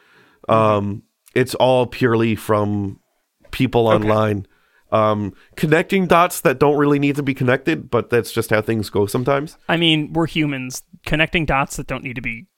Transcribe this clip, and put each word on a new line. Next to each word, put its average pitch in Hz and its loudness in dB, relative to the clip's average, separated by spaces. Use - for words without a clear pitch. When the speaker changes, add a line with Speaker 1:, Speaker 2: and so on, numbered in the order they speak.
Speaker 1:
Mm-hmm. - -2
Speaker 2:
Um, 107 2
it's 123 0
all 127 2
purely 113 0
from 104 -2
people 117 2
Speaker 1:
Okay. 110 4
Speaker 2:
online. 107 0
Um, 107 0
connecting 175 0
dots 175 2
that 139 2
don't 147 2
really 147 4
need 143 0
to 147 -4
be 135 -2
connected, 135 -2
but 113 -2
that's 117 0
just - -4
how 110 2
things 110 -4
go 101 0
sometimes. 139 -2
Speaker 1:
I 170 0
mean, 156 0
we're 165 0
humans. 139 -6
Connecting 156 -2
dots 143 -2
that 143 -10
don't 135 -8
need 131 -10
to 120 -10
be 113 -10